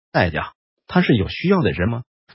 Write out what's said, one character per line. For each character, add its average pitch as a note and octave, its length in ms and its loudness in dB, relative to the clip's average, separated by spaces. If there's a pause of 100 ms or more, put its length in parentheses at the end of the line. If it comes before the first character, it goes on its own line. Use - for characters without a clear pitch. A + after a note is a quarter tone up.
(120)
：“哎 A2 160 2
呀， D#2 240 -6 (340)
他 - 160 2
是 E3 140 4
有 F#2 140 -2
需 - 180 -6
要 F#3+ 140 2
的 G2+ 100 0
人 - 160 -2
吗？ A#2 160 -4 (320)